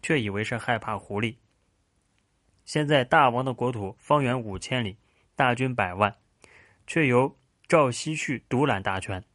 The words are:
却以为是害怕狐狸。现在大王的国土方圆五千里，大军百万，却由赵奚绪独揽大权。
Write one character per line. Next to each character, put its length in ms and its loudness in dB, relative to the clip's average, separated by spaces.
却 180 0
以 80 -4
为 160 -4
是 140 -6
害 200 0
怕 200 -6
狐 220 -6
狸。 140 -4
现 200 -2
在 160 4
大 280 6
王 120 -2
的 120 -4
国 180 -2
土 260 -8
方 240 2
圆 160 0
五 200 -8
千 260 -4
里， 140 -8
大 200 2
军 200 -2
百 200 -2
万， 200 0
却 200 0
由 280 2
赵 240 4
奚 240 -6
绪 360 -6
独 160 2
揽 160 0
大 180 -4
权。 240 -10